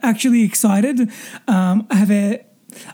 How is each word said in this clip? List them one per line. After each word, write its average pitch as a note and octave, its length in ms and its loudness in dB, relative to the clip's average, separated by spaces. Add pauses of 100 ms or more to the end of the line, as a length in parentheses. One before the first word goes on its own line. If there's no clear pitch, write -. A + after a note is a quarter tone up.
actually A#3 400 0
excited. A3 680 0 (380)
Um, F#3+ 420 0
I B3 60 0
have G3+ 160 2
a, G3+ 340 -2 (480)